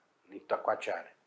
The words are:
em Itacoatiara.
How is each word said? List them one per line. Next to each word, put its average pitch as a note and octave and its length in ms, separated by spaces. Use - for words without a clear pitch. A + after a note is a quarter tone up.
em G2 80
Itacoatiara. G2+ 720